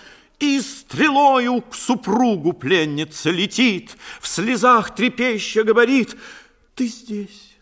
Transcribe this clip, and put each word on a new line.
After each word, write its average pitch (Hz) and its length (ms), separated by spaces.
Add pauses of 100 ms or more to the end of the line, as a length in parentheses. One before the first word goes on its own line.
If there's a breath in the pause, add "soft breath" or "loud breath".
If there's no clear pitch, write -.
(380 loud breath)
И 277 240
стрелою 262 960
к - 140
супругу 202 800
пленница 151 760
летит, 190 680 (200 loud breath)
в - 100
слезах 233 680
трепеща 226 680
говорит: 233 540 (580 loud breath)
«Ты 254 120
здесь, - 760